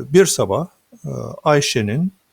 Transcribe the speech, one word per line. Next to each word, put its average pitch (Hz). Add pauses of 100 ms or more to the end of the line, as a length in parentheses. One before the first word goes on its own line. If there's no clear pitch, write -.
(120)
bir 180
sabah, 117 (360)
e, 151 (360)
Ayşe'nin, 143 (200)